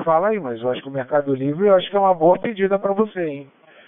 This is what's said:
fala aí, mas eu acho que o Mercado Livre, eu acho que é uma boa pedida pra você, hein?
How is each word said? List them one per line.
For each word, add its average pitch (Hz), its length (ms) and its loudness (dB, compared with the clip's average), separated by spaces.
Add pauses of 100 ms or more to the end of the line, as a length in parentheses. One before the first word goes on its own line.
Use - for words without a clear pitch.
fala 165 240 2
aí, 220 120 -2
mas 120 220 -8
eu 123 80 -2
acho 123 140 -4
que 139 60 -14
o - 20 -12
Mercado 139 420 -2
Livre, 143 320 -2
eu 202 80 6
acho 180 160 2
que - 60 -2
é 202 40 2
uma 190 140 4
boa 175 240 4
pedida 196 400 -2
pra 202 160 -2
você, 196 320 -2
hein? 139 260 -10 (360)